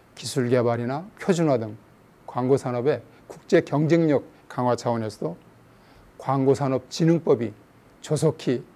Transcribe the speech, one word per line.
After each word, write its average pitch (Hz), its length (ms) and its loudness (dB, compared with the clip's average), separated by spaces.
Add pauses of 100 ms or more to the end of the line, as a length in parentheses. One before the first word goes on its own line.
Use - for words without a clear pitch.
(140)
기술 123 360 -4
개발이나 123 580 0 (120)
표준화 160 380 2
등 110 180 -8 (500)
광고 131 300 2
산업의 123 460 -2 (240)
국제 - 360 0
경쟁력 151 640 2 (240)
강화 123 280 0
차원에서도 120 600 -4 (840)
광고산업진흥법이 135 1300 0 (480)
조속히 147 640 -2 (120)